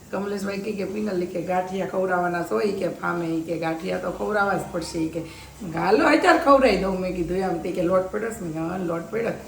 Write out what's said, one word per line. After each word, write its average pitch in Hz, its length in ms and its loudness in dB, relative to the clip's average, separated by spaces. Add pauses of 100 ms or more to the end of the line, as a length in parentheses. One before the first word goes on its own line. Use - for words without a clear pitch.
(100)
કમલેશભાઈ 202 480 -4
કે, 214 140 -4
કે 196 120 -4
"પિનલ", 202 380 -2
ઈ 175 40 -2
કે 175 160 -4
"ગાંઠિયા 180 440 -2
ખવડાવવાના 180 560 0
છો?" 214 180 0
ઈ 208 120 2
કે 185 160 0
"ફામે", 175 380 -2
ઈ 165 140 0
કે 165 180 -4
"ગાંઠિયા 165 400 -2
તો 180 120 -4
ખવડાવવા 202 440 0
જ 160 60 0 (120)
પડશે", 170 260 -4
ઈ 160 100 -2
કે 165 120 -6 (580)
"હાલો 220 280 4
અત્યારે 320 320 6
ખવડાવી 269 380 8
દઉં", 185 240 0
મેં 185 160 -2
કીધું 175 200 -2
એમ. 175 220 0
તે 175 140 -4
કે 175 100 0
"લોટ 185 300 2
પડ્યો 214 180 -2
છે?" 220 100 -8
મેં 170 120 -6
કીધું 160 180 -4
"હા, 185 60 -4
લોટ 170 340 -4
પડ્યો." 220 200 -2 (180)